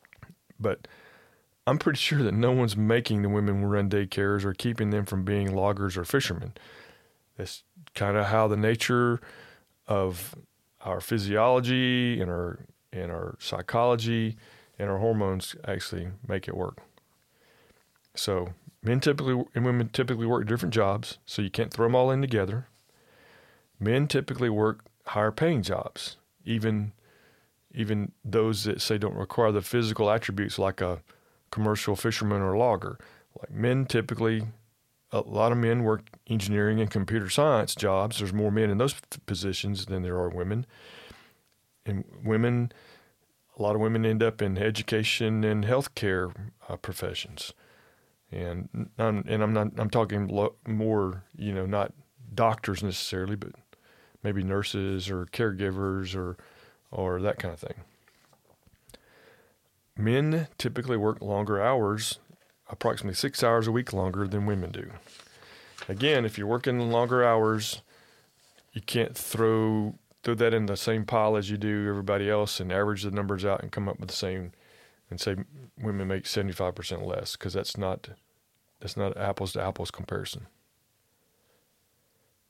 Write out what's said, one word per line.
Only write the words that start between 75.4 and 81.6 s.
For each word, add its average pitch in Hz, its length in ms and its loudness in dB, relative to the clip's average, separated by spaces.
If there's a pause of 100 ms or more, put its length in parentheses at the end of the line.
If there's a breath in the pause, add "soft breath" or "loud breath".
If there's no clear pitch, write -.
women 101 260 -4
make 95 200 -4
seventy-five 95 480 -2
percent 87 280 -8
less, - 320 -6
'cause 90 180 -8
that's - 240 -6
not, 95 320 -6 (720)
that's - 160 -10
not 98 200 -4
an 98 60 -8
apples 98 320 -4
to 98 80 -4
apples 98 280 -4
comparison. - 560 -10 (2000)